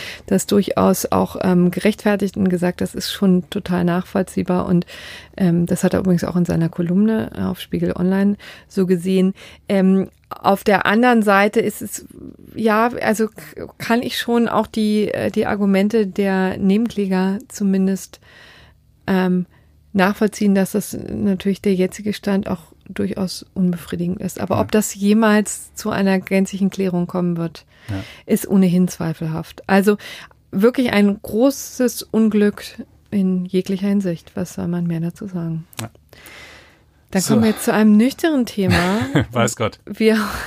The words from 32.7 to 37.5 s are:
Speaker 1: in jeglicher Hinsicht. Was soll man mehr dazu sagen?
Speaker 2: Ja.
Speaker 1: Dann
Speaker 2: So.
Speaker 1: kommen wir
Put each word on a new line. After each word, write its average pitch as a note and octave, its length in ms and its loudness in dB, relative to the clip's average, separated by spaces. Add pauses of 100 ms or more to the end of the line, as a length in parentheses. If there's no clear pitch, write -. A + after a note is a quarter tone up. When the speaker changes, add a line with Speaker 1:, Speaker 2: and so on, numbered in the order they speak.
Speaker 1:
in F#3 360 0
jeglicher F#3 420 -2
Hinsicht. F#3+ 460 -2
Was F#3 180 -8
soll F#3 160 -8
man F3 180 -4
mehr E3 140 -4
dazu E3+ 260 -8
sagen? E3 380 -8 (160)
Speaker 2:
Ja. A2 80 -10 (1200)
Speaker 1:
Dann F#3+ 120 0
Speaker 2:
So. G3 100 0
Speaker 1:
kommen A3 120 4
wir A3 80 4